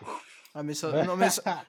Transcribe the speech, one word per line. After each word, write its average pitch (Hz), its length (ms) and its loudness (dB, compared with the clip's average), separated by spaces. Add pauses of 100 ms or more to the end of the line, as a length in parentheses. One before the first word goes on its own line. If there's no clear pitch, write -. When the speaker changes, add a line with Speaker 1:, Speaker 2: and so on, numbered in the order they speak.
(540)
Speaker 1:
Ah, 151 80 -8
mais 147 140 -4
ça, 156 160 -2
Speaker 2:
<laughs> 156 160 4
Speaker 1:
non, 185 100 0
mais 190 140 6
ça, - 380 -2